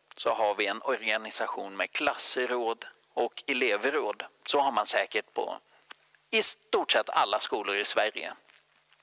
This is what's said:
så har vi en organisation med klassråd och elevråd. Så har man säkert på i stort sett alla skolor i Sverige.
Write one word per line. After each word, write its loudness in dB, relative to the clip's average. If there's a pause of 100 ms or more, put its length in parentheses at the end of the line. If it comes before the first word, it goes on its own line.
(160)
så -2
har 2
vi 0
en -2
organisation -2
med -2
klassråd -2 (280)
och -2
elevråd. 0 (220)
Så 2
har 4
man 2
säkert 0
på -4 (720)
i 4
stort 0
sett 4
alla 4
skolor -2
i 0
Sverige. 0 (680)